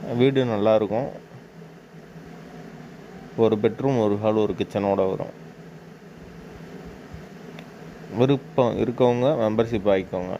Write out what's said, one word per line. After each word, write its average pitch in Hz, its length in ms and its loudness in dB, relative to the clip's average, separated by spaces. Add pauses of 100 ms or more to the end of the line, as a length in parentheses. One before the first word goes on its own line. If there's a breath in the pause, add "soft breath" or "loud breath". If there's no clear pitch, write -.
(160)
வீடு 135 280 4
நல்லா 110 300 4
இருக்கும். 107 340 2 (2250)
ஒரு 110 200 6
பெட்ரூம், 120 440 0
ஒரு 104 220 2
ஹால், 107 120 2
ஒரு 104 240 2
கிச்சனோட 98 360 0
வரும். 95 380 0 (2750)
விருப்பம் 127 600 2
இருக்கவங்க 123 480 2 (180)
மெம்பர்ஷிப் 110 500 2
ஆயிக்கோங்க. 92 460 -4